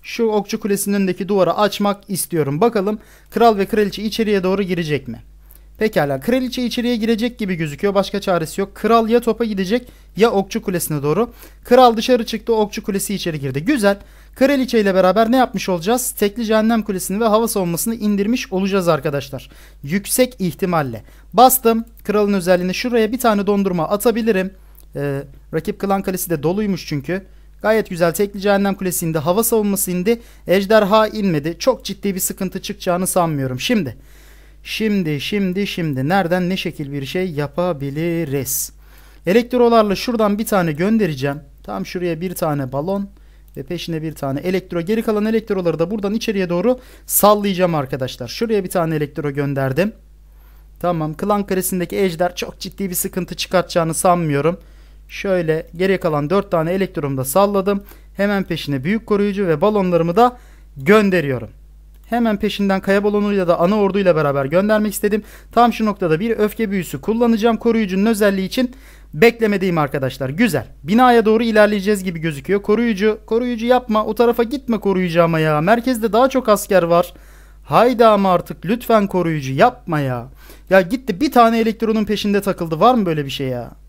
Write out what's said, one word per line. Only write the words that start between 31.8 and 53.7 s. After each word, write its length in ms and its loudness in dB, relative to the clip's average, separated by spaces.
ciddi 300 -4
bir 40 -6
sıkıntı 420 -6
çıkacağını 460 -4
sanmıyorum. 520 -2
Şimdi. 380 -2
Şimdi, 580 -2
şimdi, 460 -2
şimdi. 420 -4
Nereden 400 0
ne 80 -2
şekil 340 -8
bir 140 -8
şey 260 -4
yapabiliriz? 1400 -4
Elektrolarla 680 2
şuradan 440 -2
bir 60 -4
tane 260 0
göndereceğim. 640 -2
Tam 220 -8
şuraya 360 -6
bir 120 -8
tane 380 -4
balon 380 -4
ve 60 -12
peşine 380 -8
bir 120 -8
tane 260 -4
elektro. 420 -4
Geri 220 0
kalan 220 0
elektroları 540 -2
da 120 0
buradan 220 -4
içeriye 360 -2
doğru 300 0
sallayacağım 720 2
arkadaşlar. 520 -6
Şuraya 360 -2
bir 60 -8
tane 260 0
elektro 360 -4
gönderdim. 640 -2
Tamam. 340 -2
Klan 320 -2
karesindeki 520 -4
ejder 380 0
çok 240 -10
ciddi 300 -8
bir 60 -6
sıkıntı 400 -6
çıkartacağını 580 0